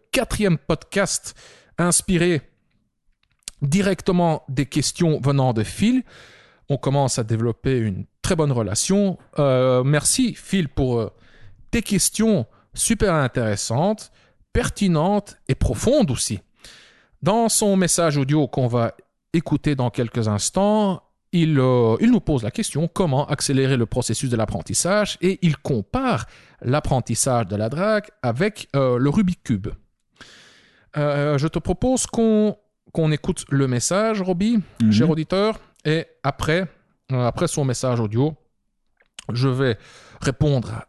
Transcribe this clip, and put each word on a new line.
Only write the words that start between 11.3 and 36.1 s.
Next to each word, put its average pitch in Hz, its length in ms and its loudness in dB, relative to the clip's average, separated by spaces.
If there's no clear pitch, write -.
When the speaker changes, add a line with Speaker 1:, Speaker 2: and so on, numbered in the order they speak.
Speaker 1:
tes 233 100 0
questions 202 640 0
super 214 420 0
intéressantes, 131 960 -2
pertinentes 196 840 0
et 135 80 0
profondes 208 560 2
aussi. - 300 -4
Dans 220 260 2
son 202 300 2
message 165 400 2
audio 143 320 2
qu'on 127 180 -2
va 117 280 0
écouter 151 440 0
dans 123 140 -2
quelques 113 380 -2
instants, 196 760 0
il, 160 260 2
euh, 123 440 4
il 233 100 4
nous 214 80 4
pose 135 240 -2
la 107 80 -4
question 160 380 -4
comment 143 380 0
accélérer 135 500 0
le 117 80 0
processus 120 440 -4
de 120 60 -2
l'apprentissage 175 840 -2
et 190 200 0
il 160 140 2
compare 165 720 -4
l'apprentissage 123 840 0
de 101 80 -6
la 107 140 -2
drague 202 380 -2
avec, 131 520 -2
euh, 131 220 2
le 135 120 2
Rubik's 180 320 0
Cube. 101 260 -4
Euh, 147 400 0
je 147 100 0
te 165 120 -2
propose 247 460 -2
qu'on, 214 520 2
qu'on 156 220 0
écoute - 340 -4
le 139 220 0
message, 196 520 0
Roby, 190 380 0
Speaker 2:
Mhm. 110 80 6
Speaker 1:
cher 120 180 4
auditeur, 185 520 0
et 156 220 0